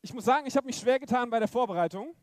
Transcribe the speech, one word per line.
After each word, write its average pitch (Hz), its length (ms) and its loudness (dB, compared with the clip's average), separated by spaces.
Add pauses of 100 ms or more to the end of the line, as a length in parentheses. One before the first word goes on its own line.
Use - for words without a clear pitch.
Ich - 80 -12
muss 240 120 -10
sagen, 269 240 2
ich 254 80 -2
hab 269 80 2
mich 254 140 -8
schwer 247 200 4
getan 247 320 0
bei 226 80 2
der 220 80 2
Vorbereitung 202 760 -2